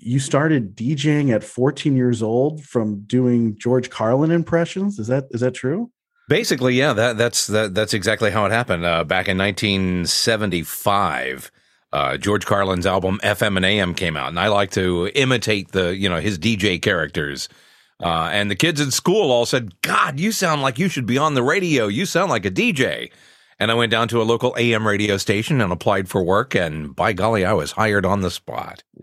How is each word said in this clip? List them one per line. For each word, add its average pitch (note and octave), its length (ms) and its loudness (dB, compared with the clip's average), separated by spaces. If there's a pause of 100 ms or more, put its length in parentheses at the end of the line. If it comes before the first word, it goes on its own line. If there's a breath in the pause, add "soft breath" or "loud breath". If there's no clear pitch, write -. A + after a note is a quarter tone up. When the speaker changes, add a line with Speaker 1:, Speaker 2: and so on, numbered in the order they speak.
Speaker 1:
you A#2+ 160 0
started C3+ 600 0
D C3+ 180 -2
J D3 240 2
ing C#3+ 120 2
at G#2+ 120 2
fourteen C#3 540 0
years A#2+ 260 2
old C#3 400 0
from G#2+ 380 -2
doing A#2+ 560 2
George B2 320 0
Carlin C3+ 420 2
impressions. E3+ 680 0
Is G#2+ 100 -6
that, C3+ 240 -2
is A#2 100 -4
that B2+ 120 0
true? F3+ 380 -4 (380)
Speaker 2:
Basically, C#3+ 460 2
yeah, C3+ 180 4
that, A2 240 2
that's, A#2 300 0
that, G#2 280 0
that's G#2+ 180 0
exactly G#2+ 380 0
how G#2 140 2
it G2 80 2
happened. F#2 320 0
Uh, E2 180 2
back F#2 240 0
in F#2+ 80 0
nineteen F#2+ 680 0
seventy-five, F2 1500 -2 (400)
uh, C#2 240 -2
George G2+ 300 -2
Carlin's F#2+ 400 0
album F#2+ 380 0
F G#2 200 0
M G2+ 140 0
and F#2 80 2
A G#2 120 2
M F2+ 160 0
came E2 220 -4
out, C2+ 140 -6
and E2+ 100 -6
I G2 80 2
like G2+ 240 0
to F2+ 440 0
imitate A#2 580 0
the, F#2 200 0
you G2 140 -2
know, E2+ 140 -2
his G2 160 -4
D A2 180 0
J F#2 240 0
characters. D2+ 680 -4 (520 soft breath)
Uh, E2 300 -2
and G2+ 180 -2
the G2 60 -2
kids D#3 240 0
in C#3+ 120 -2
school F3+ 420 2
all A#2+ 120 2
said, A#2 360 -4
"God, F3+ 360 0
you G3+ 140 0
sound D#3+ 300 -2
like C3 180 -2
you F#3+ 80 2
should B2 200 -4
be B2 100 2
on D3+ 160 0
the B2 100 2
radio. D3+ 440 2
You C3 180 -2
sound F3 240 0
like A2 160 0
a G2 40 0
D G#3 220 0
J." E2 400 -2 (500 soft breath)
And G#2+ 80 0
I A2+ 40 2
went A#2 180 2
down A2+ 160 2
to A2+ 140 0
a - 20 4
local A#2 340 2
A A#2 160 4
M A2 140 0
radio G2+ 300 2
station A2 420 0
and F#2 140 0
applied G2 340 0
for F#2+ 160 0
work, G2 320 0
and D#2 400 -2
by G2+ 160 0
golly, G2+ 320 0
I F#2+ 80 2
was D#2 220 -2
hired G#2 320 2
on G2 160 0
the F2 100 -2
spot. - 520 -12 (200)